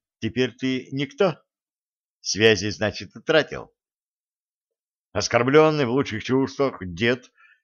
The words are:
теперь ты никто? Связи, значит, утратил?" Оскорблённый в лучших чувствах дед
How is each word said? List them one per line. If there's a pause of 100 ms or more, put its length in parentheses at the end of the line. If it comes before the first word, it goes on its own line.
(200)
теперь
ты
никто? (800)
Связи,
значит,
утратил?" (1400)
Оскорблённый
в
лучших
чувствах
дед (320)